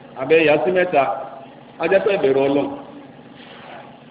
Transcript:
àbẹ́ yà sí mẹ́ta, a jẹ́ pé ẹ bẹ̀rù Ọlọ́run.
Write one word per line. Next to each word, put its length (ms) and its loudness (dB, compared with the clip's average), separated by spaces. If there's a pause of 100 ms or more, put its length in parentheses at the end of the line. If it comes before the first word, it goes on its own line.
(140)
àbẹ́ 300 2
yà 140 4
sí 120 -2
mẹ́ta, 320 2 (720)
a 120 -6
jẹ́ 140 4
pé 120 0
ẹ 60 0
bẹ̀rù 220 2
Ọlọ́run. 280 0 (1400)